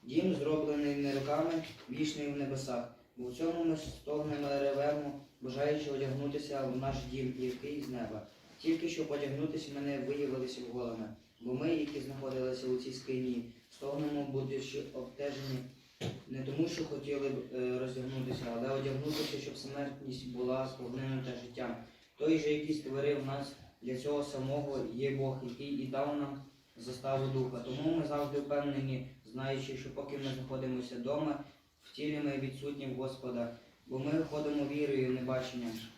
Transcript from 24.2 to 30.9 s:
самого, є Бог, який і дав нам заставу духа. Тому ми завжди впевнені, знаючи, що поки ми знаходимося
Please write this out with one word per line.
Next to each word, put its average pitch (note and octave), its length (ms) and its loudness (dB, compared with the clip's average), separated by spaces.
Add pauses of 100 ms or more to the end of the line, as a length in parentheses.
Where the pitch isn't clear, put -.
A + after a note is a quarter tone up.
самого, C#3 560 0 (160)
є C3+ 160 2
Бог, C3+ 280 2 (100)
який C#3 200 -6
і B2+ 180 -2
дав C#3 300 0
нам C#3 260 -2 (340)
заставу C3 500 0
духа. C3 320 2
Тому D3 380 2
ми D3 100 4
завжди C#3+ 340 2
впевнені, C#3 680 2 (260)
знаючи, C3+ 440 -2
що - 180 -8
поки C#3 240 -4
ми C3+ 60 -4 (100)
знаходимося B2+ 600 -2